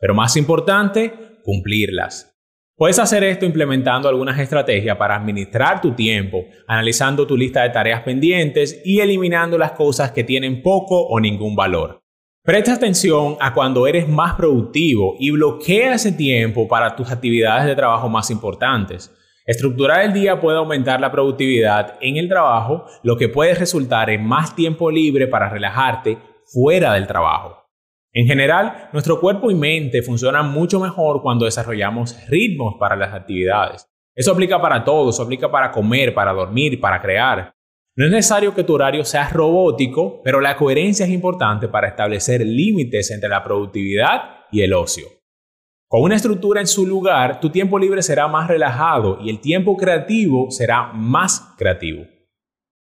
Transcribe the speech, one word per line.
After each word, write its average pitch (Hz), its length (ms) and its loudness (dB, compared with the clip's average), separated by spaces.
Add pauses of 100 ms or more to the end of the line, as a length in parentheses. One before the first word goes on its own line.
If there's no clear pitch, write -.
pero 101 140 2
más 113 220 2
importante, 196 760 0 (300)
cumplirlas. 98 920 -4 (440)
Puedes 180 240 4
hacer 208 240 2
esto 185 200 0
implementando 139 640 0
algunas 131 300 0
estrategias 117 580 0
para 104 200 0
administrar 107 640 -2
tu 160 160 0
tiempo, 98 480 -2 (240)
analizando 135 580 0
tu 139 100 0
lista 127 260 0
de 123 80 0
tareas 113 320 -2
pendientes 147 840 0
y 196 160 2
eliminando 175 580 0
las 156 140 0
cosas 143 400 0
que 123 100 -2
tienen 131 400 -4
poco 185 420 2
o 113 140 -2
ningún 104 380 -2
valor. 87 440 -2 (440)
Presta 208 300 2
atención 165 680 0
a 135 140 -2
cuando 131 340 2
eres 165 200 0
más 160 260 0
productivo 135 840 2
y 139 140 0
bloquea 175 640 2
ese 214 180 0
tiempo 117 560 0
para 113 260 0
tus 123 160 -8
actividades 117 560 2
de 139 80 0
trabajo 120 340 0
más 110 220 -2
importantes. 104 800 -4 (360)
Estructurar 135 600 2
el 202 80 0
día 196 260 2
puede 160 160 2
aumentar 135 460 0
la 135 100 0
productividad 131 880 2
en 135 160 -4
el 175 140 -4
trabajo, 143 560 0 (160)
lo 117 160 0
que 120 100 2
puede 160 260 2
resultar 131 540 0
en 107 160 -2
más 147 320 -2
tiempo 160 340 0
libre 139 360 2
para 104 240 0
relajarte 107 680 -2 (300)
fuera 139 480 2
del 95 120 0
trabajo. 85 640 -2 (460)
En 120 120 2
general, 143 680 0
nuestro 151 260 0
cuerpo 214 300 0
y 190 40 2
mente 147 460 0
funcionan 127 500 0
mucho 170 300 0
mejor 160 400 -2
cuando 117 240 0
desarrollamos 113 720 -4 (100)
ritmos 156 540 -2
para 101 160 0
las 98 160 -4
actividades. 95 760 -2 (280)
Eso 127 180 0
aplica 180 300 0
para 139 200 2
todo, 143 280 2
eso 123 120 -2
aplica 131 280 -4
para 135 200 0
comer, 120 440 0
para 98 180 0
dormir, 113 480 -2
para 92 220 0
crear. 101 500 0 (440)
No 135 100 2
es 160 40 4
necesario 202 440 2
que 185 100 0
tu 165 80 0
horario 139 320 0
sea 143 240 -2
robótico, 160 960 0
pero 135 180 2
la 139 160 0
coherencia 165 480 0
es 180 80 0
importante 135 560 -2
para 104 200 -2
establecer 107 580 -2
límites 123 640 0
entre 104 180 -6
la 101 160 -2
productividad 101 1040 -2
y 104 120 0
el 92 100 2
ocio. 85 340 -2 (880)
Con 117 80 4
una 202 140 4
estructura 202 440 0
en 196 60 -2
su 190 200 0
lugar, 180 520 2
tu 156 120 -2
tiempo 190 280 0
libre 190 240 0
será 147 240 0
más 156 220 -2
relajado 143 720 0
y 110 100 -6
el 107 80 -6
tiempo 185 380 0
creativo 180 720 0
será 117 420 0
más 131 640 -2
creativo. 85 460 -2 (800)